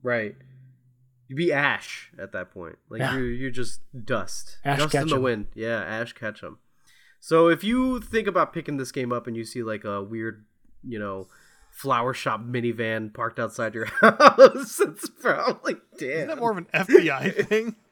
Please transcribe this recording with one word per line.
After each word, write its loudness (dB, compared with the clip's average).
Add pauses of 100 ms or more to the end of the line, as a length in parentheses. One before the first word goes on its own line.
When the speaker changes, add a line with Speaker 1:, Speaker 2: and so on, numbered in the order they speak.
Speaker 1:
Right. -4 (920)
You'd -10
be 2
ash -4
at -14
that -10
point. -16 (120)
Like, -10
Speaker 2:
Yeah. -2
Speaker 1:
you're, -2
you're -4
just 0 (260)
dust. -6
Speaker 2:
Ash 0
Speaker 1:
Dust 0
in 2
the -2
Speaker 2:
Ketchum. 0
Speaker 1:
wind. -2
Yeah, -4
Ash -8
Ketchum. -12 (640)
So 4
if 2
you 0
think -4
about 0
picking -6
this -6
game -4
up -6
and -8
you -8
see, -8
like, -6
a -4
weird, -10 (360)
you -10
know, -8 (420)
flower -2
shop -4
minivan -4
parked -6
outside -4
your -6
<laughs> -2
house, 8
it's -2
probably -4 (240)
Dan. -6
Speaker 3:
Isn't -4
that -8
more 0
of -6
an -12
F 0
B 6
I -2
Speaker 1:
<laughs> -
Speaker 3:
thing? -2 (160)